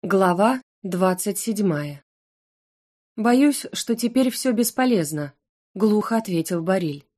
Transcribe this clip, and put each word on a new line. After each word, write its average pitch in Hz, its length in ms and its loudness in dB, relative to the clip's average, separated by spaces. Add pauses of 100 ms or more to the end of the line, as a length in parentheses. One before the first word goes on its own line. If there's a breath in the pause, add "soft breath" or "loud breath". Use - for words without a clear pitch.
(100)
Глава 196 520 2 (200)
двадцать 185 560 -2
седьмая. 156 640 -4 (1120)
«Боюсь, 254 600 2
что - 200 -2
теперь 240 360 0
все 254 220 -2
бесполезно», 202 840 0 (400)
глухо 214 420 2
ответил 175 460 -2
Бариль. 165 420 -2 (140)